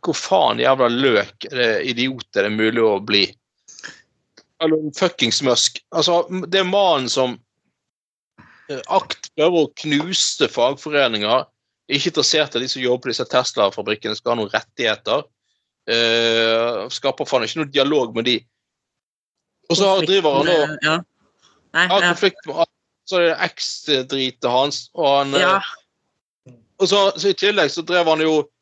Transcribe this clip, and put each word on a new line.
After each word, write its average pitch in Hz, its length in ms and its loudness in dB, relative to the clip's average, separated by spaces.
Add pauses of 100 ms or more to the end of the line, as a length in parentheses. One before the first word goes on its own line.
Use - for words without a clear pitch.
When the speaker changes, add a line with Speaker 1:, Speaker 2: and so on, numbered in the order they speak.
Speaker 1:
hvor 160 140 -2
faen 135 440 2
jævla 131 300 4
løk, 120 640 0
eh, 117 320 0
idiot 123 520 -6
er 98 120 2
det 107 60 -2
mulig 110 280 0
å 104 220 2
bli? 101 320 -2 (1300)
Elon 156 320 0
fuckings 135 500 -2
Musk. - 380 0 (100)
Altså, 170 320 0 (260)
det 185 120 0
er - 20 0
mannen 180 460 2
som, 127 300 -2 (1300)
eh, 135 180 -8
akt - 480 -4
prøver 160 320 2
å - 80 -14
knuse 156 720 -2
fagforeninger, 127 960 0 (460)
ikke 143 160 -2
interessert 151 480 0
i 117 40 -2
de 127 100 -6
som 131 120 -6
jobber 123 220 0
på 123 80 -6
disse 117 160 -6
Tesla-fabrikkene 107 880 -2
skal - 160 -4
ha 120 100 -2
noen 101 120 -6
rettigheter, 110 680 -2 (680)
eh, 117 960 0
skaper 135 400 -4
faen 123 160 0
ikke 110 160 -6
noen 143 120 -4
dialog 135 440 0
med 117 100 -2
de. 123 120 0 (1300)
Og 170 60 2
så 190 240 2
Speaker 2:
Konflikt 160 80 -2
Speaker 1:
driver 180 240 2
han 139 160 2
og 156 220 2
Speaker 2:
med, 156 120 -10
ja. 156 160 0 (760)
Nei, 175 140 2
Speaker 1:
Ja, 190 120 4
Speaker 2:
ja. 175 140 2
Speaker 1:
konflikt - 340 -2
med, 160 180 0 (440)
så 185 100 0
er 170 80 4
det 160 120 0 (100)
eks-dritet 131 1000 -2
hans, 135 460 0
og 165 100 -2 (120)
han, 139 180 0
eh, - 60 4
Speaker 2:
Ja. 185 200 2 (1160)
Speaker 1:
og 190 80 2
så, 196 320 4
så 185 100 -2
i 190 40 0
tillegg 196 360 2
så 165 140 -8
drev 170 240 0
han 160 120 4
jo, 156 300 2 (120)